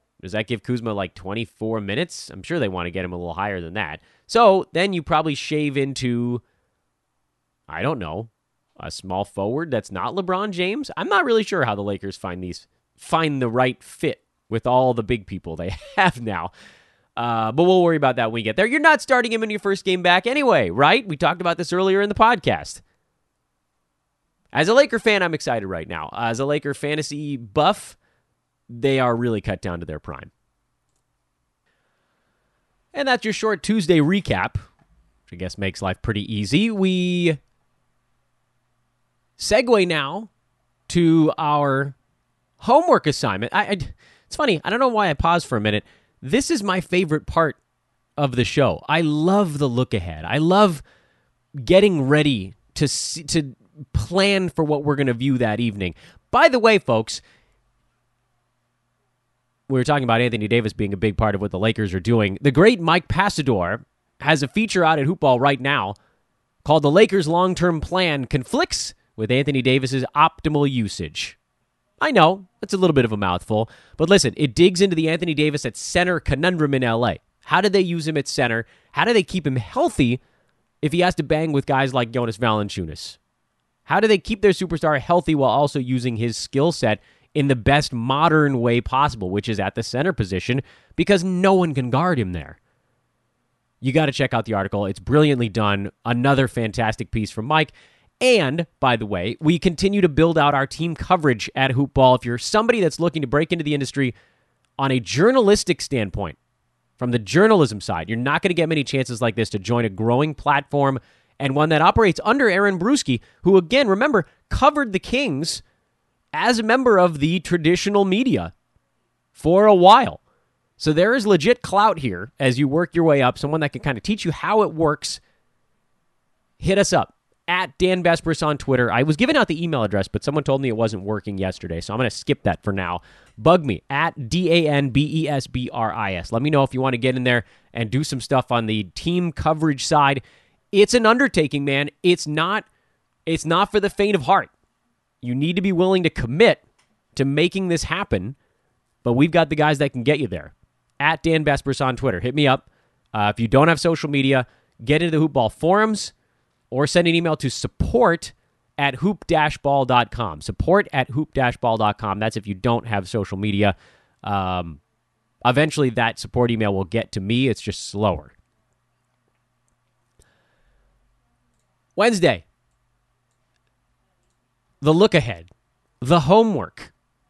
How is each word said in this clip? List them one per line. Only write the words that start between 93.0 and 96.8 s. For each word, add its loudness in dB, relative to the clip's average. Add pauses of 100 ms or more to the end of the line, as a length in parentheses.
You -2
gotta 0
check -2
out -2
the -4
article. -2
It's -8
brilliantly 2
done. -2 (140)
Another 2
fantastic -4